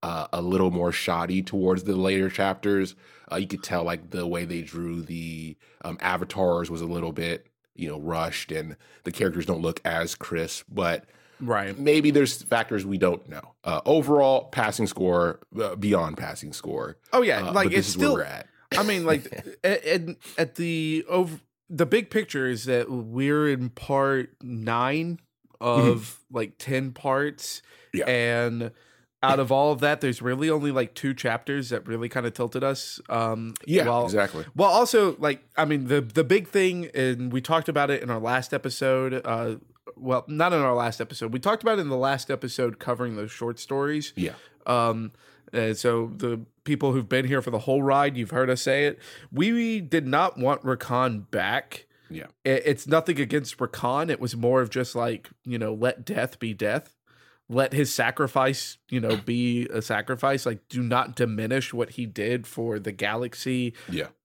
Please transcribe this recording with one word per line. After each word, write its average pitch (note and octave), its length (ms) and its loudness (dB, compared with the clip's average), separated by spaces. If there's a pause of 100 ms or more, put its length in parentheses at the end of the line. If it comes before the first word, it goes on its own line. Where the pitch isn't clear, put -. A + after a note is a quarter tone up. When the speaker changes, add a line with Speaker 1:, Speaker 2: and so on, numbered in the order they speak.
Speaker 1:
uh, D#2+ 300 -4
a F2 100 -4
little F#2 300 4
more F2 220 0
shoddy F2 500 0
towards F#2 400 0
the G2 100 -2
later F#2+ 360 2
chapters. G2 680 0 (340)
Uh, D#2 60 -6
you G2 100 -2
could F#2+ 160 -8
tell, F2 220 -2
like, E2+ 280 -6
the F2+ 140 -6
way F2 200 -4
they E2+ 160 -6
drew E2+ 400 -8
the, D#2+ 560 -10 (260)
um, E2+ 160 -8
avatars F2+ 720 0
was E2 80 -6
a E2 60 -4
little E2+ 260 -4
bit, E2 360 -4 (280)
you E2+ 140 -6
know, D2+ 100 -10
rushed, E2 500 -4
and D#2 280 -6 (260)
the F2+ 80 -6
characters F2 340 0
don't E2+ 160 0
look E2 220 -2
as E2 320 -2
crisp, - 540 -6
but F2 340 -2 (380)
Speaker 2:
Right. G2+ 360 -2
Speaker 1:
maybe D3 340 4
there's C#3+ 320 4
factors A2+ 420 0
we G2 120 -2
don't F2 300 2
know. - 280 -16 (100)
Uh, E2+ 200 -2
overall, C#3 600 6
passing A2 420 0
score, F2 540 2 (200)
uh, F#2+ 140 -4
beyond F#2+ 400 2
passing - 380 -10
score. - 440 -8 (140)
Speaker 2:
Oh, B3 100 4
yeah, F#3 280 2
Speaker 1:
Uh, - 20 -2
Speaker 2:
like, F#3+ 140 4
Speaker 1:
but - 60 2
this F#3 80 4
Speaker 2:
it's G2 100 0
Speaker 1:
is E3+ 80 -4
where - 80 4
Speaker 2:
still D4 100 4
Speaker 1:
we're F#3 80 0
at. C#3+ 240 -10 (300)
Speaker 2:
I G3+ 60 2
mean, G3 220 0
like, D3+ 200 2
Speaker 1:
<laughs> - 400 -12
Speaker 2:
a-, F3+ 300 2
and E3 200 -4 (220)
at E3 180 0
the D#3+ 540 -2
ov-, F3 340 0 (260)
the E3 160 2
big G#3+ 240 2
picture D3+ 380 0
is A#2 180 -2
that B2 240 2
we're C3+ 600 0
in B2+ 200 0
part C3+ 600 0 (100)
nine B2+ 800 -2 (400)
of, A#2+ 640 2 (100)
Speaker 1:
Mm-hmm. B2+ 60 -8
Speaker 2:
like, A2 200 -4
ten C3 360 -2
parts, C#3 680 -2 (320)
Speaker 1:
Yeah. - 120 -2
Speaker 2:
and A#2+ 680 0 (500)
out C3+ 160 4
of C3 140 2
all C#3+ 220 4
of B2 80 -2
that, D3 180 2
there's B2+ 220 -2
really B2+ 280 0
only, D3 220 0
like, C3 220 0
two C3+ 200 -4
chapters B2+ 580 -4
that A#2 140 -4
really A2+ 220 -4
kinda A#2+ 240 -4
tilted B2 320 -4
us. - 460 -4
Um, A2+ 440 -2 (140)
Speaker 1:
Yeah, D#3+ 180 4
Speaker 2:
while, A#2+ 200 2
Speaker 1:
exactly. G2 400 0 (100)
Speaker 2:
well, F#3+ 140 6
also, G#3 500 6
like, D3 240 0 (140)
I D#3 80 4
mean, D3 220 0
the, C#3+ 120 4
the B2 240 0
big F3+ 240 4
thing, F#3 480 0
and B2+ 380 0
we C3 80 0
talked D#3+ 260 0
about C#3+ 240 2
it C#3 100 0
in B2 80 -8
our A#2 120 -2
last B2 320 0
episode, C3 720 0
uh, A2+ 300 -2 (420)
well, B2+ 320 0
not D#3+ 240 2
in D#3 80 4
our C3 120 4
last A#2 280 0
episode. A2+ 320 -6
We B2+ 80 -2
talked A3 220 0
about A3 160 2
it - 20 -2
in D3+ 80 -4
the C3 80 0
last C3+ 340 0
episode B2 480 -4
covering A#2+ 380 -4
those G#2+ 120 -6
short A#2+ 300 -8
stories. C#3+ 560 -4
Speaker 1:
Yeah. F2+ 200 -4 (300)
Speaker 2:
Um, A2+ 460 0 (400)
and A2 240 0
so A#2 400 2
the A2+ 240 -2 (240)
people C#3+ 300 2
who've B2 160 0
been C3 160 2
here C3 160 0
for A#2+ 100 -4
the A2+ 80 0
whole C3+ 240 2
ride, C#3 320 4
you've A#2 160 -4
heard C3 180 2
us B2+ 120 2
say C#3 240 2
it. C#3+ 140 -2 (340)
We A3+ 480 2
did D#3 260 0
not D#3 300 2
want C3 260 0
Rakan B2 640 0
back. G#2 580 -2 (220)
Speaker 1:
Yeah. - 180 -12 (180)
Speaker 2:
I-, C3+ 40 2 (140)
it's C#3+ 240 0
nothing D#3+ 320 2
against C#3+ 380 -2
Rakan. C3 520 -2
It C#3+ 120 -2
was A#2+ 160 -4
more B2 240 4
of A#2 80 0
just, B2+ 260 -4
like, A#2 320 -2 (160)
you B2 140 -6
know, A2 160 -4
let A#2 320 -2
death C3 340 -4
be A2+ 140 -6
death. G#2+ 420 -2 (560)
Let B2+ 220 2
his C#3 180 2
sacrifice, C3 880 0 (140)
you B2+ 80 0
know, A2+ 180 0
be A#2+ 560 0
a A2 80 -2
sacrifice. B2 640 -2
Like, A#2 240 -4
do B2 140 -4
not B2 320 0
diminish A2+ 580 0
what A#2+ 180 -2
he B2 140 -6
did A2 400 -2
for A#2 320 -4
the G#2 140 -6
galaxy A#2+ 840 -2 (160)
Speaker 1:
Yeah. - 200 -6 (160)